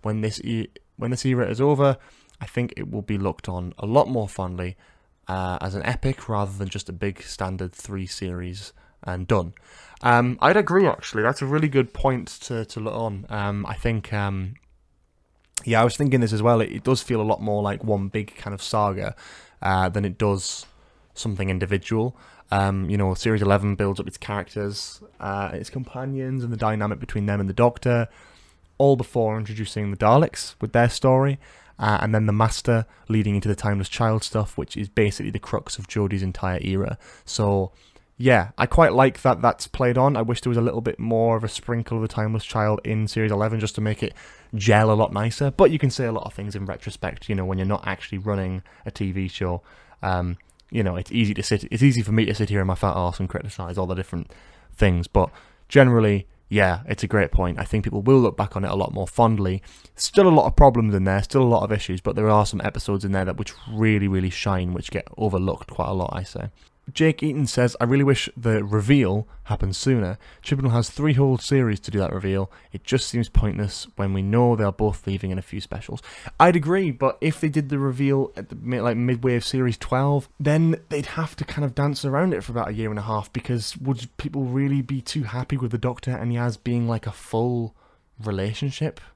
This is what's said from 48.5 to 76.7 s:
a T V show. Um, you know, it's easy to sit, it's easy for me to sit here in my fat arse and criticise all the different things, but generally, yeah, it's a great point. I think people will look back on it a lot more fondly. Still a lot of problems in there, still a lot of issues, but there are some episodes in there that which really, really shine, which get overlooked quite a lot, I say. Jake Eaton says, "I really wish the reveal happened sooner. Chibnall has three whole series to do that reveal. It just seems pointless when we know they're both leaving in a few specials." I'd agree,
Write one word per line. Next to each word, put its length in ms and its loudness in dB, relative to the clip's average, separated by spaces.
a 60 -8
T 220 -4
V 160 -4
show. 340 -4
Um, 340 -2
you 120 0
know, 100 -2
it's 160 -8
easy 240 2
to 80 -4
sit, 220 0
it's 180 0
easy 180 6
for 120 -2
me 140 4
to 60 -2
sit 160 0
here 120 0
in 80 0
my 80 0
fat 160 0
arse 260 -2
and 100 -4
criticise 480 -8
all 120 -2
the 80 -2
different 340 -6
things, 360 2
but 200 4
generally, 600 6
yeah, 380 2
it's 160 -4
a 60 -4
great 240 2
point. 260 2
I 60 -2
think 180 -2
people 200 -4
will 180 8
look 160 2
back 180 -2
on 100 -2
it 60 -2
a 60 -2
lot 180 -2
more 140 -4
fondly. 560 2
Still 320 6
a 20 10
lot 160 8
of 80 0
problems 400 6
in 80 2
there, 220 2
still 180 2
a 20 6
lot 200 4
of 80 -2
issues, 280 -4
but 140 -4
there 160 2
are 160 6
some 140 -4
episodes 440 -2
in 60 0
there 140 2
that 120 -4
which 160 -8
really, 380 2
really 240 2
shine, 420 -2
which 200 -6
get 240 -6
overlooked 540 -2
quite 180 -4
a 40 -2
lot, 200 -2
I 100 -6
say. 280 -10
Jake 300 2
Eaton 240 0
says, 340 0
"I 40 2
really 180 4
wish 340 2
the 280 0
reveal 640 2
happened 320 -2
sooner. 420 0
Chibnall 300 0
has 180 2
three 220 0
whole 260 4
series 420 2
to 120 -12
do 80 0
that 120 -2
reveal. 380 -2
It 100 -14
just 240 0
seems 220 -2
pointless 640 0
when 180 -2
we 100 -2
know 340 4
they're 160 0
both 340 -2
leaving 240 -4
in 80 -4
a 40 -8
few 180 -10
specials." 420 -12
I'd 160 6
agree, 340 2